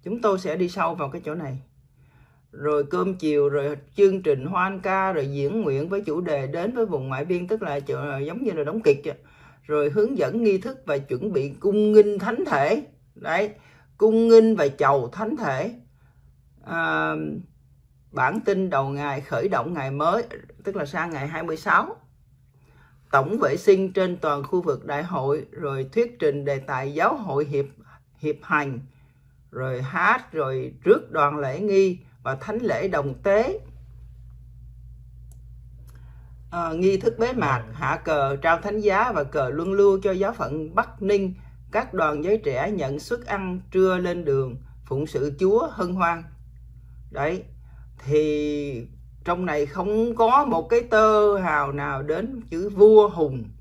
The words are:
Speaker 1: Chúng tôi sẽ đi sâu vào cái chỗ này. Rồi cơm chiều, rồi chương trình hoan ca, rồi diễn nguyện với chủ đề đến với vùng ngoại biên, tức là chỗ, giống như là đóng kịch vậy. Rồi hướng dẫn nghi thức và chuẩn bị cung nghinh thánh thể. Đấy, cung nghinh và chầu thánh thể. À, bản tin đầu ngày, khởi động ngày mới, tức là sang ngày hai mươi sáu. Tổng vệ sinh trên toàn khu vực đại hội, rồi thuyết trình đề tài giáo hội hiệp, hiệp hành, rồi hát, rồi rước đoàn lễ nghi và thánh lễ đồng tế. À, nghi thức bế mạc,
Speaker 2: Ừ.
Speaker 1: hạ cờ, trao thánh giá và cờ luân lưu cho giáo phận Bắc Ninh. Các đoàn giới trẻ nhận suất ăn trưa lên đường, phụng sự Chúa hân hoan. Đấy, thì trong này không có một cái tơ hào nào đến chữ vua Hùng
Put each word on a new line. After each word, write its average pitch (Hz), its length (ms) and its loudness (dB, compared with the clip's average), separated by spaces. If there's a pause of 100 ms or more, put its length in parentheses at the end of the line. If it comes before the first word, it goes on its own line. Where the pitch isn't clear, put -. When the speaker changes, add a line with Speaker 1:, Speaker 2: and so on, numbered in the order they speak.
Speaker 1:
Chúng 226 180 -6
tôi 196 180 2
sẽ 170 180 -6
đi 180 120 0
sâu 175 260 -2
vào 147 160 -6
cái 175 140 -12
chỗ 151 100 -6
này. 135 280 -10 (880)
Rồi 147 380 0
cơm 180 240 0
chiều, 147 340 2
rồi 143 280 -2 (200)
chương 196 260 4
trình 139 240 0
hoan 185 340 -2
ca, 190 320 0
rồi 139 200 -2
diễn 143 300 -2
nguyện 147 260 -2
với 196 120 -2
chủ 160 200 -4
đề 147 260 -2
đến 170 280 -4
với 233 120 0
vùng 139 220 -4
ngoại 135 160 -4
biên, 180 240 -4
tức 220 140 -2
là 143 180 -4
chỗ, 139 380 -6
giống 165 260 -6
như 220 80 -2
là 156 120 -2
đóng 185 180 -4
kịch 143 220 4
vậy. 151 100 -6 (480)
Rồi 147 280 0
hướng 214 280 0
dẫn 190 240 0
nghi 202 160 2
thức 254 280 -10
và 143 120 0
chuẩn 139 340 -6
bị 139 280 -2
cung 208 320 2
nghinh 208 260 8
thánh 233 280 -2
thể. 165 400 2 (280)
Đấy, 170 400 -2 (440)
cung 226 300 6
nghinh 226 280 10
và 151 120 2
chầu 139 400 2
thánh 220 280 -6
thể. 151 380 -4 (880)
À, 160 480 -2 (1000)
bản 139 300 -2
tin 190 300 0
đầu 139 180 0
ngày, 143 320 -6
khởi 120 280 -4
động 170 260 -2
ngày 135 160 -6
mới, 165 340 0 (400)
tức 202 120 -6
là 160 100 -4
sang 170 240 -6
ngày 147 180 -8
hai 160 140 -8
mươi 165 140 -6
sáu. 220 400 0 (1120)
Tổng 151 280 2
vệ 180 180 2
sinh 190 360 4
trên 185 240 0
toàn 147 260 -2
khu 180 200 -2
vực 143 220 -2
đại 147 180 -4
hội, 151 500 -4
rồi 135 400 -8
thuyết 233 260 -2
trình 143 260 -2
đề 139 140 -2
tài 135 360 -8
giáo 202 220 0
hội 156 280 -4
hiệp, 139 200 -2 (540)
hiệp 151 240 -4
hành, 139 380 -4 (720)
rồi 131 320 -8
hát, 180 500 -2
rồi 131 500 -4
rước 240 280 2
đoàn 147 280 0
lễ 143 220 -4
nghi 196 380 2 (240)
và 135 120 -4
thánh 214 240 -6
lễ 190 300 -2
đồng 143 340 -2
tế. 226 380 2 (3000)
À, 170 220 -4
nghi 185 240 2
thức 226 220 0
bế 240 140 2
mạc, 139 340 0
Speaker 2:
Ừ. - 80 -14
Speaker 1:
hạ 143 300 -2
cờ, 139 320 0
trao 165 240 2
thánh 208 200 -4
giá 208 320 2
và 151 120 -2
cờ 135 240 -2
luân 165 240 -4
lưu 196 300 6
cho 196 100 0
giáo 190 200 0
phận 156 420 -6
Bắc - 280 -2
Ninh. 196 320 0 (380)
Các 233 220 -4
đoàn 151 300 -2
giới 208 200 2
trẻ 143 260 -2
nhận 147 280 -4
suất 233 280 -8
ăn 185 340 -6 (100)
trưa 185 280 4
lên 175 260 -4
đường, 135 320 -2 (280)
phụng 139 220 -6
sự 143 340 -4
Chúa 214 300 2
hân 180 240 -4
hoan. 170 280 0 (880)
Đấy, 156 340 -4 (600)
thì 147 840 0 (360)
trong 175 220 -2
này 147 200 0
không 214 500 -2
có 240 280 4
một 165 240 -2
cái 233 140 2
tơ 214 560 4
hào 151 340 0
nào 143 300 -6
đến 202 380 -6 (100)
chữ 175 180 -6
vua 208 400 10
Hùng 135 360 -2 (160)